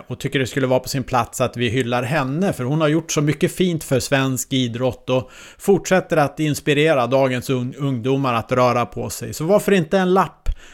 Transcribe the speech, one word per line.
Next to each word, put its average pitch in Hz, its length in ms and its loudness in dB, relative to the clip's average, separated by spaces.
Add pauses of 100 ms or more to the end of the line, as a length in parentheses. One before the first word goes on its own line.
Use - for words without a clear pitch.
och 123 140 -10
tycker 143 180 -2
det 131 80 0
skulle 135 200 -2
vara 127 140 2
på - 80 -10
sin 135 160 -4
plats - 360 -2
att 120 160 -2
vi 120 120 -2
hyllar 120 340 -2
henne, 147 500 -2
för - 120 -6
hon 156 160 0
har 151 80 2
gjort 156 240 0
så 160 80 0
mycket 151 320 0
fint 180 320 0
för 127 160 0
svensk 135 520 -2
idrott 123 580 -2
och 127 200 -2 (280)
fortsätter 185 580 2
att 143 240 0
inspirera 147 680 2
dagens 127 440 0
un-, 127 280 -2
ungdomar 135 560 0
att 113 180 -2
röra 123 340 4
på 117 240 -8
sig. 110 240 -10
Så 151 100 -6
varför 196 280 2
inte 185 260 2
en 185 160 2
lapp - 340 -2 (260)